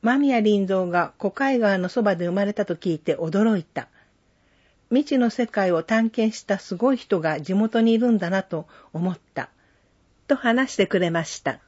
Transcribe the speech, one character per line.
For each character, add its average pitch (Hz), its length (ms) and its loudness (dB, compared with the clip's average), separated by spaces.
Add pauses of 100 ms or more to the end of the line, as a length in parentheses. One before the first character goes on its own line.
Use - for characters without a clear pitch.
間 247 180 2
宮 269 220 2
林 208 260 2
蔵 185 200 0
が 175 320 0
小 196 140 -4
貝 269 260 0
川 196 200 2
の 180 100 -2
そ 233 160 -2
ば 202 100 2
で 175 120 -4
生 175 60 -2
ま 202 120 0
れ 202 80 -2
た 202 140 -4
と - 100 -4
聞 175 160 -4
い 156 80 -2
て 151 160 -2
驚 202 420 0
い 160 60 -6
た。 - 240 -10 (1000)
未 277 140 2
知 277 140 0
の 240 120 2
世 233 180 -2
界 190 240 0
を 160 100 0
探 226 280 0
検 220 260 -2
し - 80 -16
た 196 160 -2
す - 160 -8
ご 240 160 2
い 254 40 0
人 190 240 -2
が 156 200 -2
地 180 140 -4
元 220 260 2
に 226 120 4
い 226 60 2
る 240 140 2
ん 214 60 2
だ 175 120 -4
な 190 140 0
と 156 240 -8 (240)
思 170 180 -2
っ 175 80 -10 (160)
た。 - 160 -8 (760)
と 277 80 2
話 254 360 0
し - 40 -10
て 196 100 2
く 190 140 0
れ 170 100 0
ま 165 140 -2
し - 160 -14
た。 - 280 -4